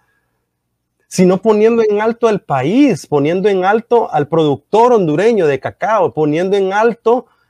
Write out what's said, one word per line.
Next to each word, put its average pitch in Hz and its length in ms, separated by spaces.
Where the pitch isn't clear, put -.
sino 185 360
poniendo 220 460
en 208 120
alto 226 280
al 202 120
país, 175 640
poniendo 165 420
en 185 160
alto 226 460
al 147 160
productor 165 680
hondureño 185 520
de 139 140
cacao, 190 540
poniendo 160 420
en 190 160
alto 226 540